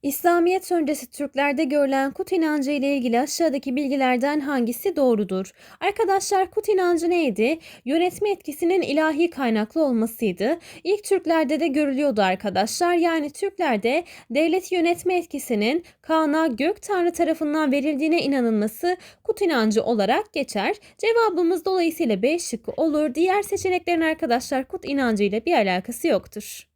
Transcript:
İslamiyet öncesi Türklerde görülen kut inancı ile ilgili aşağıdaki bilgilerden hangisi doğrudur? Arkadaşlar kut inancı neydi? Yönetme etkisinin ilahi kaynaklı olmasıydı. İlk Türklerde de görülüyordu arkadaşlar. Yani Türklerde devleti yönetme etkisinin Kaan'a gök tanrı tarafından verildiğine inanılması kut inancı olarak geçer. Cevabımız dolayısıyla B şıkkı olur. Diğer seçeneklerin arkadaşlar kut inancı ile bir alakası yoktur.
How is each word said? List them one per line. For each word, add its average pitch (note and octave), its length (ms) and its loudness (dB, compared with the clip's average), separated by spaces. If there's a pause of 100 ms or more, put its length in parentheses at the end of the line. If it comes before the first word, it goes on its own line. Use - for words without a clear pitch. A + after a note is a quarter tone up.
İslamiyet F4 680 0
öncesi D4 380 -2
Türklerde C#4+ 540 -2
görülen C4+ 460 0
kut - 220 -6
inancı D4+ 380 0
ile C#4 260 0
ilgili A#3+ 240 0
aşağıdaki C#4 560 -2
bilgilerden C4+ 640 0
hangisi C4+ 560 -2
doğrudur? G#3 540 0 (300)
Arkadaşlar F#4+ 720 0
kut G#4+ 180 -4
inancı F4 420 2
neydi? D4 480 0 (260)
Yönetme F4 460 0
etkisinin F4 520 0
ilahi D#4 480 0
kaynaklı A#3 540 0
olmasıydı. A3+ 760 0 (260)
İlk G#4 200 -2
Türklerde D#4+ 560 0
de E4+ 60 0
görülüyordu C#4 560 0
arkadaşlar. G3 720 0
Yani E4 360 0
Türklerde D4 760 -2 (260)
devleti E4 440 0
yönetme F4 420 0
etkisinin C#4 680 -2 (180)
Kaan'a D#4+ 440 0
gök C4+ 360 -2
tanrı F4 300 0
tarafından D#4 600 0
verildiğine D4 500 0
inanılması B3 760 0 (260)
kut G#4+ 200 -2
inancı A3+ 420 2
olarak A#3 480 0
geçer. C4 440 -2 (220)
Cevabımız F#4+ 680 2
dolayısıyla E4 580 0
B D4+ 160 2
şıkkı - 380 -8
olur. D4+ 380 0
Diğer F#4 280 2
seçeneklerin F4+ 580 -2
arkadaşlar C#4 640 0
kut - 200 -12
inancı A#3+ 400 0
ile G#3 200 -2
bir E4+ 80 0
alakası G#3 560 0
yoktur. - 680 -4